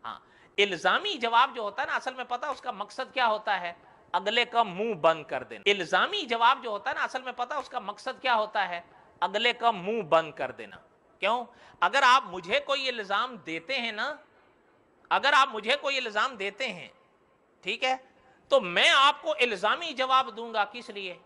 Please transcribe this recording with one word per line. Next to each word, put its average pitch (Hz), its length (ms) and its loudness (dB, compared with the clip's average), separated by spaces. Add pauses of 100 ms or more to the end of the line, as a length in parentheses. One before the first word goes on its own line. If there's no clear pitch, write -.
हाँ, 110 220 -14 (300)
इल्जामी 202 600 0
जवाब 233 360 2
जो 233 100 -6
होता 208 200 -6
है 311 60 -6
ना, 285 60 -4
असल 262 180 -6
में 254 120 -10
पता 247 260 -6
उसका 262 200 -8
मकसद 208 420 -10
क्या 254 120 2
होता 214 300 0
है? 175 200 -6 (380)
अगले 214 320 2
का 233 180 2
मुंह 202 320 -4
बंद 160 300 2
कर 131 180 -6
देना। 113 280 -2
इल्जामी 202 540 0
जवाब 233 360 2
जो 233 100 -6
होता 208 200 -6
है 311 40 -4
ना, 302 80 -4
असल 254 180 -6
में 254 120 -10
पता 247 240 -6
उसका 254 220 -8
मकसद 208 420 -10
क्या 254 120 2
होता 214 300 0
है? 175 200 -6 (380)
अगले 214 320 2
का 233 180 2
मुंह 208 320 -2
बंद 160 300 2
कर 131 180 -6
देना। 101 260 -16 (420)
क्यों? 233 260 -2 (360)
अगर 214 220 4
आप 254 220 6
मुझे 185 340 -4
कोई 277 280 -2
इल्जाम 226 500 -4
देते 165 360 -8
हैं 240 200 -4
ना, 262 260 -6 (920)
अगर 220 220 4
आप 269 160 6
मुझे 220 260 0
कोई 277 220 -4
इल्जाम 233 400 -2
देते 196 300 -6
हैं, 170 240 -12 (720)
ठीक 220 200 -4
है, 262 120 2 (560)
तो 277 100 8
मैं 196 280 4
आपको 294 460 4
इल्जामी 247 580 0
जवाब 262 380 2
दूंगा। 220 340 -4
किस 226 240 -14
लिए? 196 240 -10 (120)